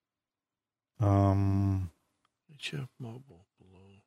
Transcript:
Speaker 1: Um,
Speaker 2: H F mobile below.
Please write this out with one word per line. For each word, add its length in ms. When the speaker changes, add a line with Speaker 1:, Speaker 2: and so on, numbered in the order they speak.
Speaker 1:
Um, 920
Speaker 2:
H 200
F 140
mobile 460
below. 480